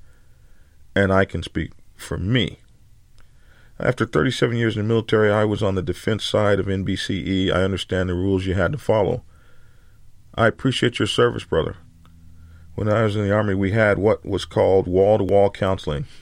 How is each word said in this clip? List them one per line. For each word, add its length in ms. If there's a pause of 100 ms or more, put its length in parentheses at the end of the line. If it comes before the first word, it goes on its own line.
(960)
and 160
I 140
can 180
speak 300 (240)
for 220
me. 400 (1200)
After 240
thirty-seven 520
years 200
in 60
the 60
military, 440
I 120
was 180
on 120
the 80
defense 420
side 360
of 80
N 160
B 100
C 320
E. 240
I 120
understand 460
the 60
rules 320
you 80
had 180
to 60
follow. 460 (1120)
I 120
appreciate 520
your 100
service, 360
brother. 320 (960)
When 140
I 140
was 140
in 60
the 120
Army, 200
we 180
had 260
what 260
was 200
called 420
wall-to-wall 640
counseling, 560 (160)